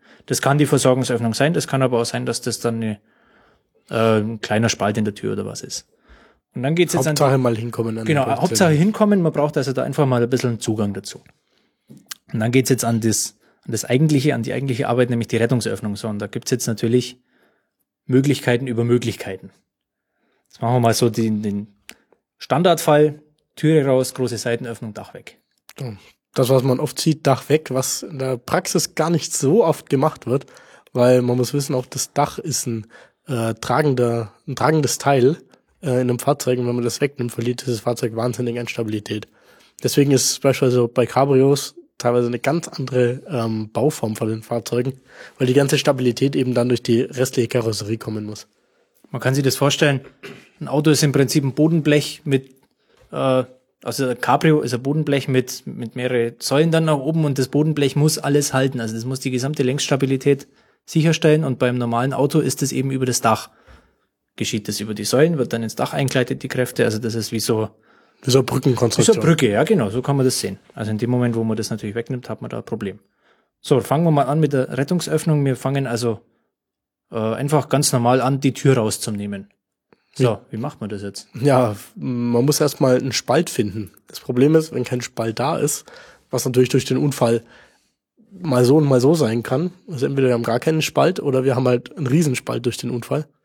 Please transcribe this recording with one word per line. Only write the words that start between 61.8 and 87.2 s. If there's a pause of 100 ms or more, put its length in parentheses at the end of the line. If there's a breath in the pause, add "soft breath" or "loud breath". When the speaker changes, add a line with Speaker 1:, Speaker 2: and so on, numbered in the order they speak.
Speaker 1:
Auto
ist
es
eben
über
das
Dach. (880 soft breath)
Geschieht
das
über
die
Säulen,
wird
dann
ins
Dach
eingleitet,
die
Kräfte.
Also
das
ist
wie
so (540 soft breath)
Speaker 2:
Wie
so
eine
Brückenkonstruktion.
Speaker 1:
Wie
so
eine
Brücke,
ja
genau,
so
kann
man
das
sehen. (160)
Also
in
dem
Moment,
wo
man
das
natürlich
wegnimmt,
hat
man
da
ein
Problem. (640)
So,
fangen
wir
mal
an
mit
der
Rettungsöffnung.
Wir
fangen
also, (920)
äh,
einfach
ganz
normal
an,
die
Tür
rauszunehmen. (640)
So,
Speaker 2:
Ja.
Speaker 1:
wie
macht
man
das
jetzt? (120)
Speaker 2:
Ja, (200)
man
muss
erstmal
einen
Spalt
finden. (160)
Das
Problem
ist,
wenn
kein
Spalt
da
ist, (440 loud breath)
was
natürlich
durch
den
Unfall (880 soft breath)